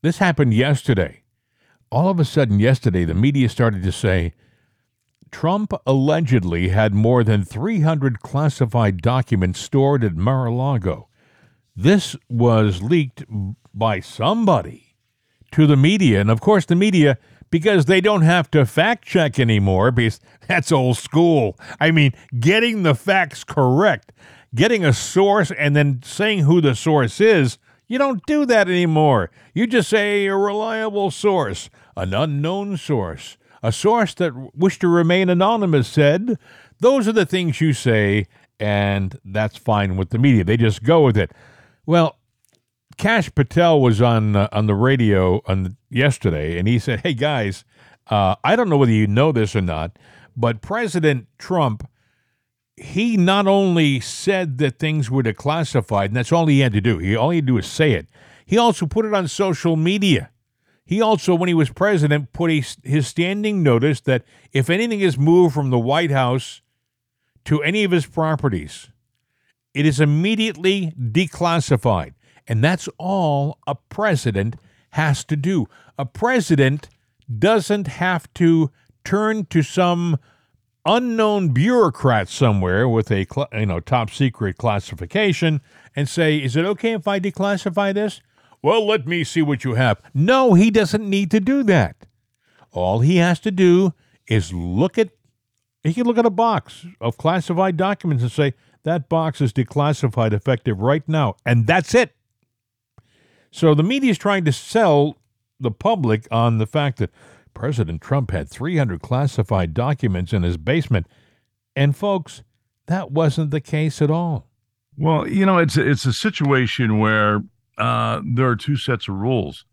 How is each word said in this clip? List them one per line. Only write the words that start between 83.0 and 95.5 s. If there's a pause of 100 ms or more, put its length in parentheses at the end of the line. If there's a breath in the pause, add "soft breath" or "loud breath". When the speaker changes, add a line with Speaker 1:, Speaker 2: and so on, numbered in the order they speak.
Speaker 1:
a
cl-,
you
know,
top
secret
classification (340 soft breath)
and
say,
"Is
it
okay
if
I
declassify
this?" (400 soft breath)
"Well,
let
me
see
what
you
have." (140 soft breath)
No,
he
doesn't
need
to
do
that. (640 soft breath)
All
he
has
to
do (340)
is
look
at, (720)